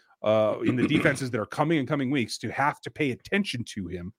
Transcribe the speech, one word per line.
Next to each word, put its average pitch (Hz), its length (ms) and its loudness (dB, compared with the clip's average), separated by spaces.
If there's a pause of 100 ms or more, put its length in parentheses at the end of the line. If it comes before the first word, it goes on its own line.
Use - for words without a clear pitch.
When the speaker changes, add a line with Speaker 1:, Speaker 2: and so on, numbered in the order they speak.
(220)
Speaker 1:
uh, 107 400 4
in 120 140 2
the 120 120 2
Speaker 2:
<clears throat> - 0 -
Speaker 1:
defenses 139 420 2
that 110 100 -2
are 101 60 -2
coming 151 320 0
in 131 80 0
coming 139 240 -2
weeks 131 280 -2
to 110 140 -8
have 143 300 0
to - 80 -10
pay 143 220 -2
attention 131 520 -4
to 95 220 -8
him 87 320 -8